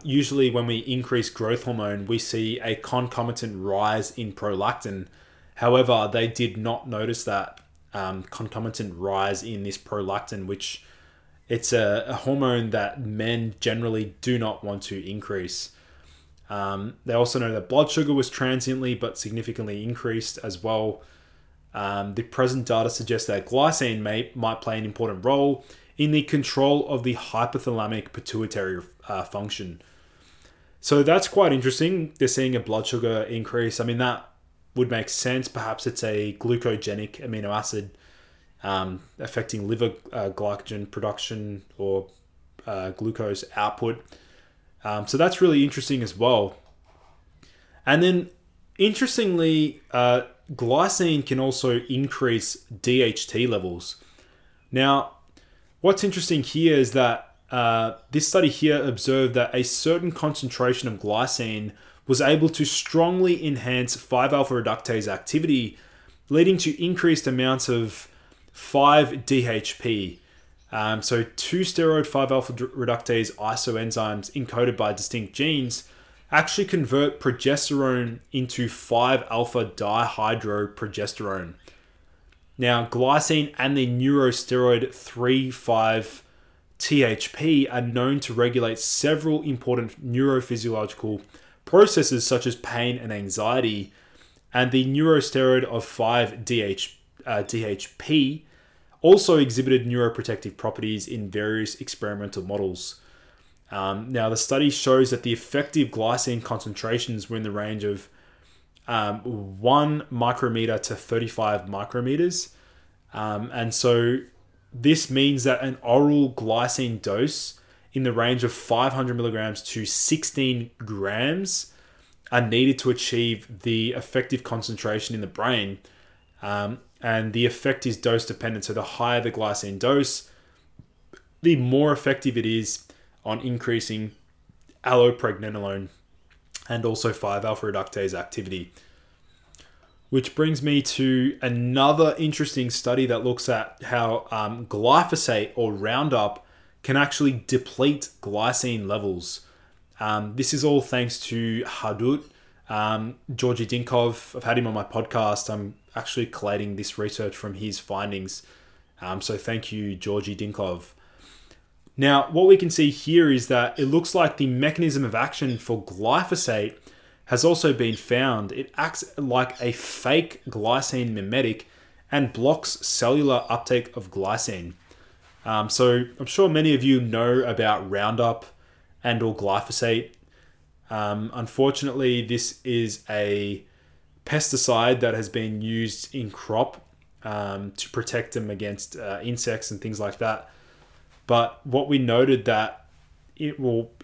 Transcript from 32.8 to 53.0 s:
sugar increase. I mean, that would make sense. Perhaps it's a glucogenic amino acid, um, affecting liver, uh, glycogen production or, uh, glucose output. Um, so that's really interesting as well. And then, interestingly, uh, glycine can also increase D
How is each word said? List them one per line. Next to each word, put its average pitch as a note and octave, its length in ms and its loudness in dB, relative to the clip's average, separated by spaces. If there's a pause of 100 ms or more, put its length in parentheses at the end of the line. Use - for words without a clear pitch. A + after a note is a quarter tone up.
sugar A2+ 360 0
increase. A2+ 580 -4
I A#2 40 0
mean, A#2 140 -2
that B2 300 -2 (460)
would B2 160 2
make A2+ 180 -2
sense. B2+ 380 -2
Perhaps A2 400 -6
it's A#2 160 -6
a G#2 380 -2
glucogenic G#2+ 840 -4
amino G#2+ 300 -6
acid, G#2 360 -4 (720)
um, F#2+ 380 -4 (180)
affecting A2 480 -6
liver, A2+ 240 0 (200)
uh, G#2 180 -4
glycogen G2+ 600 -6
production G#2 720 -8 (160)
or, G2 300 -2 (580)
uh, F#2+ 240 -6
glucose G#2+ 540 -4 (100)
output. A2 500 -2 (760)
Um, G#2+ 240 -6
so - 100 -2
that's E3+ 240 2
really D#3+ 220 6
interesting C#3 400 -2
as F2+ 140 -8
well. A2 400 2 (1300)
And D3+ 160 6
then, F3+ 280 4 (480)
interestingly, F#3 1000 2 (120)
uh, B2 300 4 (300)
glycine D3+ 720 2
can C3 140 -2
also B2+ 500 0
increase B2+ 680 0
D B2+ 440 0